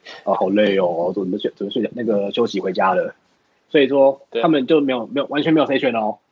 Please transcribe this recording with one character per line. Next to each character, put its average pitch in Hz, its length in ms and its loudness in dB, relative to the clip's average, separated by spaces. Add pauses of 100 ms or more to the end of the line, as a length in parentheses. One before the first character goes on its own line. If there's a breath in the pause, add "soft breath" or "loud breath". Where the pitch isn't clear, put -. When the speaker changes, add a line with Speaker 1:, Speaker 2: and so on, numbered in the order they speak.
(240 loud breath)
Speaker 1:
，“呃， 98 100 -2
好 95 140 2
累 101 300 2
哦， 87 360 0
怎 95 140 -4
么 95 100 -2
睡， 107 200 -4
怎 101 80 -6
么 101 60 -6
睡 123 100 -2
觉， 107 120 -2
那 117 120 -6
个 101 260 0
休 117 160 0
息 98 140 -6
回 92 100 -4
家 92 220 0
了。” 90 200 -2 (560)
所 151 120 4
以 131 80 2
说 135 320 2 (200)
他 175 60 2
们 147 180 2
就 156 140 4
没 135 140 0
有， 117 140 -4
Speaker 2:
对。 117 80 -10
Speaker 1:
没 139 40 -2
有， 139 80 -4
完 147 160 -4
全 160 100 0
没 156 60 4
有 139 60 2
session 135 340 0
哦。 107 200 -4 (120)